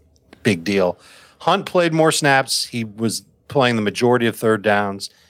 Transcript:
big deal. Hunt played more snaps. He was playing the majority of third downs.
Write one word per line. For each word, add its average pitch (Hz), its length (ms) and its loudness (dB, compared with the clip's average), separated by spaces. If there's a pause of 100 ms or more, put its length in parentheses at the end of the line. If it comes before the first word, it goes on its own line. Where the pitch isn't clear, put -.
(440)
big 92 220 0
deal. 95 340 0 (400)
Hunt 185 260 0
played 170 280 0
more 160 180 4
snaps. 139 540 0
He 120 180 -8
was 107 400 -6 (240)
playing 123 300 2
the 110 40 -2
majority 120 460 0
of 110 80 -2
third 110 260 0
downs. 101 480 -2 (200)